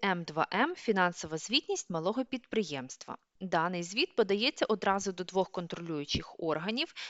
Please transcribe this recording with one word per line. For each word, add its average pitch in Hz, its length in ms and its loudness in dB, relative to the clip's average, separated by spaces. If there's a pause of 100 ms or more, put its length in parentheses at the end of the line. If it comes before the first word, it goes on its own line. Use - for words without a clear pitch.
М, 180 200 2
два 160 300 0
М, 285 220 4
фінансова 175 640 2
звітність - 520 -2
малого 185 360 0
підприємства. 151 920 -4 (240)
Даний 175 420 0
звіт 202 320 -2
подається 208 500 2
одразу 196 460 2
до 180 120 -6
двох 185 280 0
контролюючих 165 880 -4
органів 180 540 -2 (160)